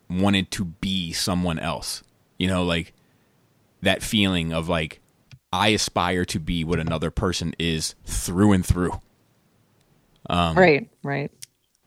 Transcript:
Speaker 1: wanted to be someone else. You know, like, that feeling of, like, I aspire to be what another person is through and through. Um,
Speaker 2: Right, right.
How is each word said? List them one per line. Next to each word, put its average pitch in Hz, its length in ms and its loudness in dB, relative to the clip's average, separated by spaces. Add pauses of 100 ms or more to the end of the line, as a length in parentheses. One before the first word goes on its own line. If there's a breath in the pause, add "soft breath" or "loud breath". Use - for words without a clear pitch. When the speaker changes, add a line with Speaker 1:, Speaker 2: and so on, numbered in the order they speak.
(100)
Speaker 1:
wanted 95 420 2
to 95 140 -2
be 87 480 -4
someone 90 440 0
else. - 440 -6 (360)
You 92 100 0
know, 92 160 0
like, 85 280 -2 (880)
that 95 220 0
feeling 92 500 2
of, 82 160 -2
like, 80 320 -2 (520)
I 95 160 2
aspire 90 580 0
to - 120 -4
be 82 260 -2
what 82 140 0
another 80 320 -2
person 87 480 -2
is 82 360 -2 (100)
through 98 480 2
and 92 120 4
through. - 360 -2 (1300)
Um, 87 280 2
Speaker 2:
Right, 165 320 4 (140)
right. 139 280 -4 (560)